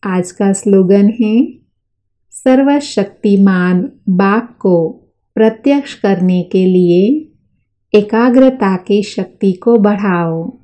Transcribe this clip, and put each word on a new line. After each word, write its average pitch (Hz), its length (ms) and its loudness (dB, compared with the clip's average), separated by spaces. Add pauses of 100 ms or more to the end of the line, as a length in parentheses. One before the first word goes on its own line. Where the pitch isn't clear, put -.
आज 185 280 -4
का 196 200 -2
स्लोगन 196 680 2
है, 226 280 0 (800)
सर्वशक्तिमान 196 1600 0 (160)
बाप 196 520 -2
को 170 280 0 (460)
प्रत्यक्ष 269 600 -2
करने 180 480 -2
के 185 240 -2
लिए 185 640 0 (720)
एकाग्रता 233 800 0
की 202 260 -2
शक्ति 190 500 -4
को 233 240 0
बढ़ाओ। 180 880 -2